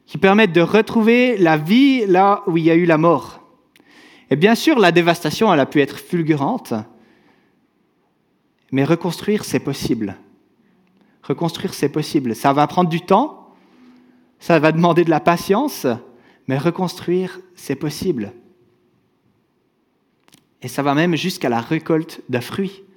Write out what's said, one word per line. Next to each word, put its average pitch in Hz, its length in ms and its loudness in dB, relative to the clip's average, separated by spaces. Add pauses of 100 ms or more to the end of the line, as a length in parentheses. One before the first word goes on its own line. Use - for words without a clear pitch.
qui - 120 -12
permettent 196 360 4
de 170 80 4
retrouver 226 760 2
la 165 180 4
vie 233 500 2
là 196 400 2
où 165 120 0
il 165 80 2
y 165 60 4
a 165 40 4
eu 175 100 2
la 165 120 4
mort. 160 420 0 (880)
Et - 60 0
bien 196 200 2
sûr, 277 240 0
la 185 120 4
dévastation, 170 640 0
elle 156 60 2
a 131 60 2
pu 147 160 0
être - 160 -4
fulgurante, 160 760 -4 (2000)
mais 135 120 0
reconstruire, 170 640 -2
c'est 139 140 -2
possible. 110 560 -6 (1080)
Reconstruire, 165 500 -6
c'est 143 160 -4
possible. 139 460 -4
Ça 139 180 2
va 147 140 2
prendre 180 220 0
du 165 120 -4
temps, - 520 -2 (840)
ça 165 200 2
va 156 120 4
demander 170 340 2
de 165 40 -2
la 156 100 2
patience, 190 680 0 (600)
mais 131 100 -2
reconstruire, 175 840 -4 (160)
c'est - 200 -8
possible. 147 580 -6 (2250)
Et 127 60 -12
ça 131 140 -6
va 139 140 0
même 165 200 0
jusqu'à 170 340 -4
la 117 120 -2
récolte 160 680 -4
de 127 100 -2
fruits. - 440 -8 (140)